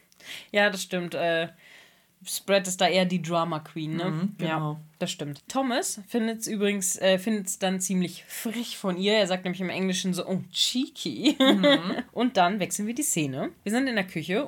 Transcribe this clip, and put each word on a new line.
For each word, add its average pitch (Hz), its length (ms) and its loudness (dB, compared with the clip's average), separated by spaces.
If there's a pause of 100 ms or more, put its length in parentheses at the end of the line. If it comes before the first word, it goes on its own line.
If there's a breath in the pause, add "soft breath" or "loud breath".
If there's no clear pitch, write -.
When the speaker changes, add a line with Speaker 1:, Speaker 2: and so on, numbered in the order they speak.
(520 loud breath)
Speaker 1:
Ja, 202 180 6
das 190 140 -4
stimmt. 175 320 -4
Äh, 165 340 0 (760 loud breath)
Spread 196 400 0
ist 185 140 -2
da 185 60 6
eher 185 180 4
die 180 160 0
Drama 165 380 0
Queen, 156 380 -6
ne? 170 120 -2
Speaker 2:
Mhm, 170 300 -2
genau. 160 320 0
Speaker 1:
Ja, 151 80 -6 (180)
das 180 140 -4
stimmt. 147 360 -8
Thomas 269 600 -2
findet's 226 400 -2
übrigens, 202 520 0
äh, 190 200 4
findet's 202 400 -2
dann 190 200 0
ziemlich 185 480 0
frech 226 520 -6
von 180 180 -2
ihr. 196 160 2
Er 208 140 4
sagt 185 160 -2
nämlich 185 180 -4
im 180 80 -2
Englischen 185 460 0
so, 180 100 -4
„Oh, 190 160 -2 (100)
cheeky.“ - 880 0
Speaker 2:
Mhm. 262 640 4
Speaker 1:
<laughs> - 100 -20
Und 233 240 0
dann 190 220 4
wechseln 196 280 -4
wir 233 80 -6
die 294 80 -4
Szene. 156 480 -2 (120)
Wir 202 80 -4
sind 254 160 0
in 240 80 -2
der 190 120 0
Küche. 175 400 -2